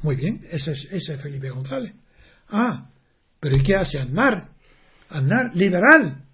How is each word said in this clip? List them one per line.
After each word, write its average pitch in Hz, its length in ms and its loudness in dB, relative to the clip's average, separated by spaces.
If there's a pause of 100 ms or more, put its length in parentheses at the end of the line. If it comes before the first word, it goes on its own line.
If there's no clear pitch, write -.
Muy 147 140 0
bien, 180 240 -4 (100)
ese 156 220 -6
es, - 180 -10
ese 165 240 -6
es 135 60 -12
Felipe 135 300 -10
González. 165 420 -8 (560)
Ah, 208 400 -2 (500)
pero 135 180 0
¿y 135 60 6
qué 190 140 4
hace 185 220 -2
Aznar? 175 500 0 (600)
Aznar, 165 460 0
liberal. 190 800 4